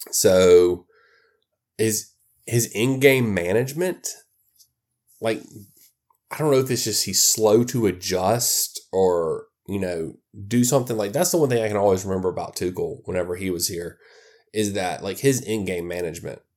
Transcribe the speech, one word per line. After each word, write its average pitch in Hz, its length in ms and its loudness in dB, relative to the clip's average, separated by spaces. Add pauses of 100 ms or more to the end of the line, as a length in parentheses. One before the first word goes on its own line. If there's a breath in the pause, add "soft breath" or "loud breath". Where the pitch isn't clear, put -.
(100)
so 90 760 6 (920 soft breath)
his, 107 320 -2 (360)
his 117 280 -2
in-game 131 580 2
management, 127 760 -2 (1120)
like, 110 220 -4 (880)
I - 80 -12
don't 151 120 0
know 135 80 4
if 131 120 0
it's 117 140 -2
just 104 200 -2
he's 95 220 0
slow 110 380 4
to 120 220 -2
adjust 92 920 -2 (120)
or, 85 540 0 (220)
you 98 100 -6
know, 87 360 -6 (320)
do 120 180 2
something. 123 320 0
Like, 101 160 -4
that's 175 180 -2
the 175 80 0
one 143 100 2
thing 117 140 0
I 110 60 -2
can 104 80 -2
always 98 280 2
remember 92 240 -2
about 85 280 -8
Tuchel 87 480 -6
whenever 90 320 -6
he 95 140 -4
was 85 180 -4
here, 85 300 -10 (540 soft breath)
is 104 220 -2
that, 90 280 -4
like, 95 160 -8
his 131 240 0
in-game 92 460 -4
management 85 520 -8 (160)